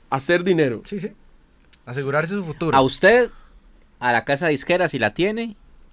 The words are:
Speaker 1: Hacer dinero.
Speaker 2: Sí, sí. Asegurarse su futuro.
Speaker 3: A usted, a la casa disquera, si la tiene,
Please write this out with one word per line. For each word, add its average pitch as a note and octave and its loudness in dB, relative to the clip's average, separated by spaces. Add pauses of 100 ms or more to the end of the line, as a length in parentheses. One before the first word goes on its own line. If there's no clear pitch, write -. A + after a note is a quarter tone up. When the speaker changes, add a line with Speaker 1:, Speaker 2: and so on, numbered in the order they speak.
Speaker 1:
Hacer E3+ -2
dinero. D3+ 0
Speaker 2:
Sí, G3+ -10
sí. F3 -8 (720)
Asegurarse C#3+ -4
su G3+ -6
futuro. D3+ 0
Speaker 3:
A C3+ 8
usted, A3 4 (680)
a B2 0
la A#2 0
casa C#3 -2
disquera, E3+ 0
si C#3 -6
la G#2+ 0
tiene, G#3+ -4 (360)